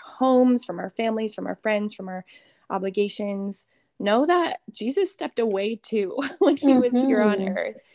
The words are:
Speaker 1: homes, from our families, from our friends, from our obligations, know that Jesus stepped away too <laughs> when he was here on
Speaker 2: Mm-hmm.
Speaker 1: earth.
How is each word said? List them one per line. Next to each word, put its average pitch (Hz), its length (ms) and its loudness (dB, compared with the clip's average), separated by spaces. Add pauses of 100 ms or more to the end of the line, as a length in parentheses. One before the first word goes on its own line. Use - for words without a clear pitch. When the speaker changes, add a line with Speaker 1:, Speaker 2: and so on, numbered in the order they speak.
Speaker 1:
homes, 254 600 2
from 180 140 -10
our 190 120 -8
families, 220 440 -4
from 190 120 -8
our 190 100 -6
friends, 208 360 -2
from 190 160 -12
our 185 160 -10 (460)
obligations, 196 960 -4 (320)
know 214 280 2
that 349 340 0 (120)
Jesus 277 400 -2
stepped - 260 -10
away 214 380 -2
too 202 420 -4 (100)
<laughs> - 100 -14
when 320 180 4
he 269 220 4
was 247 140 2
here 254 280 4
on 208 200 2
Speaker 2:
Mm-hmm. 196 160 -4
Speaker 1:
earth. - 200 -6 (180)